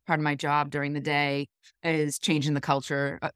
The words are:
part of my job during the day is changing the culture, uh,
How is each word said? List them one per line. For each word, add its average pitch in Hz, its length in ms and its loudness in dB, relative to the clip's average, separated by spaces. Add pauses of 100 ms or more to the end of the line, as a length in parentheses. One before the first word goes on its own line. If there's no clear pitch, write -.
part 165 120 2
of 151 60 0
my 147 100 2
job 147 360 0
during 143 240 -2
the 147 60 -4
day 143 480 0 (340)
is 156 360 0
changing 151 360 2
the 143 80 0
culture, 139 580 -2
uh, 156 160 -4